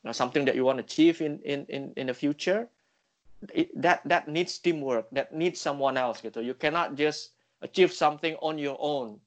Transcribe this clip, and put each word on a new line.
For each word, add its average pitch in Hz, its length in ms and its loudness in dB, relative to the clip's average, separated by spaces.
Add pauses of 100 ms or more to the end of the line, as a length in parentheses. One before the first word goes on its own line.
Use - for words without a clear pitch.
uh, 113 80 -8
something 135 320 0
that 131 80 2
you 127 160 2
want 131 80 2
to 117 80 -6
achieve 165 400 4
in, 147 240 -4
in, 143 240 -4
in, 139 240 -8
in 131 160 -4
the 123 40 -4
future, 185 520 0 (880)
it, 165 160 0
that, - 320 2
that 143 240 2
needs 170 320 -2
teamwork, 135 560 0
that 139 160 -2
needs 170 240 -2
someone 135 400 0
else 123 240 -2
gitu. 113 240 -8
You 127 80 -4
cannot 156 400 -2
just 147 400 -2 (320)
achieve 180 280 4
something 156 520 0
on 156 160 -2
your 143 200 -2
own. 131 360 -2 (100)